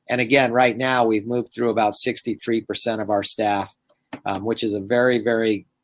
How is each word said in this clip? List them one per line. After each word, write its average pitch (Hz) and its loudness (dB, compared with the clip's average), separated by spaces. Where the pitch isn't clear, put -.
And 123 0
again, 123 4
right 120 4
now, 127 2
we've 110 2
moved 120 -4
through 117 0
about 107 2
sixty-three 113 -4
percent 107 -4
of 104 -4
our 101 2
staff, 101 -2
um, 98 -4
which 113 -2
is 104 -2
a 101 -4
very, 120 2
very 113 0